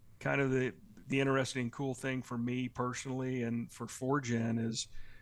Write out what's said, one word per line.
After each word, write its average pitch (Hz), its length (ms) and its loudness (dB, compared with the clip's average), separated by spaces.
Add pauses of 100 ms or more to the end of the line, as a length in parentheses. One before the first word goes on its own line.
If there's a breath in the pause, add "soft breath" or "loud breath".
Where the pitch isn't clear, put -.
(200)
kind 143 220 2
of 135 80 4
the, 127 240 2 (360)
the 135 100 4
interesting, 135 500 2
cool 135 240 -4
thing 131 300 -2
for 123 140 -6
me 123 300 0
personally 127 760 -2
and 117 280 -2
for 117 160 -8
four 139 340 0
gen 117 360 2
is 113 300 -2 (340 soft breath)